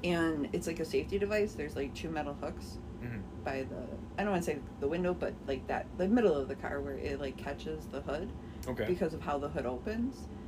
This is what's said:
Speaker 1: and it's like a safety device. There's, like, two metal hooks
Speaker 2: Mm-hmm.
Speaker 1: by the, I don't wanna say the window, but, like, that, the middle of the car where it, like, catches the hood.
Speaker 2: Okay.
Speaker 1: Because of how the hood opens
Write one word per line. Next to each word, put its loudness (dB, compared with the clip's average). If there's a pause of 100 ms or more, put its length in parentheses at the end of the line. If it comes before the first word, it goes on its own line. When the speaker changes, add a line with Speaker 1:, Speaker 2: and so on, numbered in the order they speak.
Speaker 1:
and 4
it's 0
like -2
a 2
safety 2
device. 4
There's, -4
like, -2
two -4
metal 0
hooks -6 (220)
Speaker 2:
Mm-hmm. -6
Speaker 1:
by 0
the, -6 (400)
I 2
don't 4
wanna 4
say 0 (220)
the 2
window, 2
but, 0 (140)
like, 0
that, 0 (120)
the 4
middle 8
of 0
the -2
car -2
where -4
it, -2
like, -4
catches -6
the -4
hood. -2 (380)
Speaker 2:
Okay. 0
Speaker 1:
Because 2
of -4
how 0
the 0
hood 0
opens -2 (200)